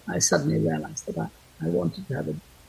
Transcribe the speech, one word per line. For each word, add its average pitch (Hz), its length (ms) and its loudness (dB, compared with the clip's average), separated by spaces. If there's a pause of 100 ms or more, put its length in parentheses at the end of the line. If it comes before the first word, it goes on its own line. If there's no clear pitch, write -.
I 87 100 -2
suddenly - 400 4
realized 160 480 0
that 202 100 -4
I, 165 140 -2 (340)
I 165 60 0
wanted 175 380 0
to 135 80 -2
have 156 120 -4
a - 80 -4 (320)